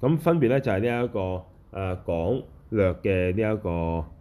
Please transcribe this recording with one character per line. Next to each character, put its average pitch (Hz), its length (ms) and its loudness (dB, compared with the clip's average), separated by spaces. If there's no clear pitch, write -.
咁 147 160 4
分 151 220 2
別 127 100 4
呢， 131 120 4
就 131 100 -2
係 98 100 2
呢 120 240 0
一 120 40 -2
個， 92 360 -4
呃， 95 240 -4
廣 87 380 0
略 98 240 2
嘅 92 400 0
呢 107 200 0
一 - 60 -4
個 82 440 -2